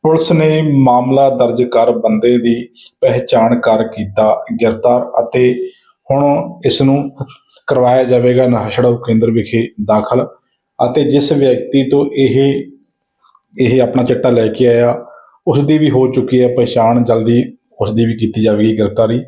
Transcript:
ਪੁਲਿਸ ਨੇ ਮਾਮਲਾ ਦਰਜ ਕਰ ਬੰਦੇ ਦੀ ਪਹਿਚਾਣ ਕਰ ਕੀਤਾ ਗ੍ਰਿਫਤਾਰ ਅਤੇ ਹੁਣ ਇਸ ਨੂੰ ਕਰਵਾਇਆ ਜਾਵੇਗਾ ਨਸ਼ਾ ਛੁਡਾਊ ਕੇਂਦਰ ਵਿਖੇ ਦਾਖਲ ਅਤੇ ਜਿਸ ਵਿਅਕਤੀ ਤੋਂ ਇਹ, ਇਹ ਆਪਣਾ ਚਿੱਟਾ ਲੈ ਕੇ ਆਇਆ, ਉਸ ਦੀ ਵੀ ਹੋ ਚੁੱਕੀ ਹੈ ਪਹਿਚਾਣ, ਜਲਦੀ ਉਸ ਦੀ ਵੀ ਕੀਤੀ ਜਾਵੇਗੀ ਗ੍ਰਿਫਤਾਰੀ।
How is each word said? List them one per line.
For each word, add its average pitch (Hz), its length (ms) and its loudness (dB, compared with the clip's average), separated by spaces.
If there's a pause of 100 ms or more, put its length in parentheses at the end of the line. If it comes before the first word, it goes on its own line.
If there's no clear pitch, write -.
ਪੁਲਿਸ 160 280 0
ਨੇ 156 300 2 (120)
ਮਾਮਲਾ 135 560 2
ਦਰਜ 123 340 0
ਕਰ 120 280 2
ਬੰਦੇ 110 460 0
ਦੀ 117 300 -2 (340)
ਪਹਿਚਾਣ 120 580 0
ਕਰ 113 240 0
ਕੀਤਾ 107 580 -2 (220)
ਗ੍ਰਿਫਤਾਰ 120 380 0
ਅਤੇ 123 720 -2 (400)
ਹੁਣ 143 380 0 (160)
ਇਸ 135 160 0
ਨੂੰ 139 300 0 (560)
ਕਰਵਾਇਆ 127 360 2
ਜਾਵੇਗਾ 123 440 2
ਨਸ਼ਾ 107 220 -2
ਛੁਡਾਊ 120 280 0
ਕੇਂਦਰ 113 340 0
ਵਿਖੇ 113 360 -2 (180)
ਦਾਖਲ 107 420 -2 (580)
ਅਤੇ 131 180 0
ਜਿਸ 143 280 0
ਵਿਅਕਤੀ 135 580 0
ਤੋਂ 139 160 2 (120)
ਇਹ, 135 460 0 (1000)
ਇਹ 127 200 2
ਆਪਣਾ 120 220 0
ਚਿੱਟਾ 127 260 0
ਲੈ 117 180 0
ਕੇ 123 200 0
ਆਇਆ, 120 380 2 (420)
ਉਸ 143 120 0
ਦੀ 151 180 0
ਵੀ 151 120 2
ਹੋ 127 220 2
ਚੁੱਕੀ 127 300 0
ਹੈ 123 60 2
ਪਹਿਚਾਣ, 120 560 0
ਜਲਦੀ 117 540 0 (240)
ਉਸ 104 100 -4
ਦੀ 113 140 0
ਵੀ 113 80 -2
ਕੀਤੀ 110 300 -4
ਜਾਵੇਗੀ 110 360 0
ਗ੍ਰਿਫਤਾਰੀ। 110 480 -2